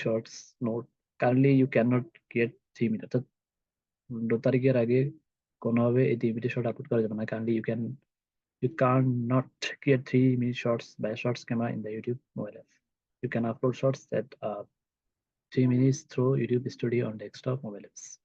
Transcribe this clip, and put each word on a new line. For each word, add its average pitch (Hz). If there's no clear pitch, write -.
শর্টস 113
নোট। 117
Currently 127
you 127
cannot 123
create 117
থ্রি 123
মিনিট, 104
অর্থাৎ 127
দো 117
তারিখের 127
আগে 123
কোনোভাবে 120
এই 120
থ্রি 117
মিনিটের 120
শর্ট 120
আপলোড -
করা 117
যাবে 107
না। 110
Currently 113
you 110
can, 117
you 123
cannot 127
create 131
three 127
minute 120
shorts 117
by 107
shorts 120
camera 117
in 117
the 107
YouTube 120
mobile 104
app। -
You 123
can 117
upload 123
shorts 135
at, 113
uh, 101
three 127
minutes 131
through 127
YouTube 120
Studio 120
on 107
desktop 127
mobile 101
apps। -